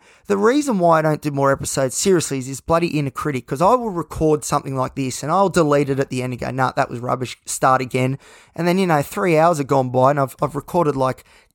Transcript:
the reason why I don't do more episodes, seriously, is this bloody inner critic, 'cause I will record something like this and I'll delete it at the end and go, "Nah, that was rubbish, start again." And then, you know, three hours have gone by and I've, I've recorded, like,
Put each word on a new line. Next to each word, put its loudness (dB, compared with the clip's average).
the 0
reason 2
why 4
I 2
don't 0
do -4
more 2
episodes, -2
seriously, 0
is -8
this -12
bloody 0
inner -2
critic, -6
'cause -2
I 6
will 0
record -2
something -4
like -4
this -6
and -6
I'll 4
delete 2
it -2
at -2
the -4
end -6
and -10
go, -6
"Nah, -2
that -2
was -10
rubbish, -6
start 0
again." -2
And -2
then, 2
you 2
know, 2
three 0
hours 4
have -4
gone 2
by 4
and 0
I've, -2
I've -4
recorded, -2
like, -4